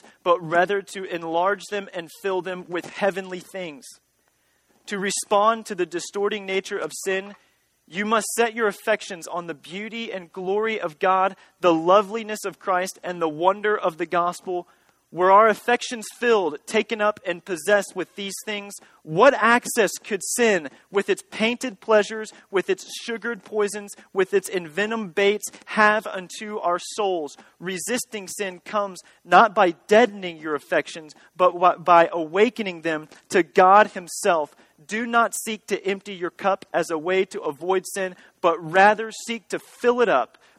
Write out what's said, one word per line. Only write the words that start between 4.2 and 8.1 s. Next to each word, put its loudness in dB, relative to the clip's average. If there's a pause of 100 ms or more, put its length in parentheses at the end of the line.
To -8
respond 0
to -10
the -2
distorting -6
nature -4
of -8 (100)
sin, -6 (540)
you -6
must 0 (100)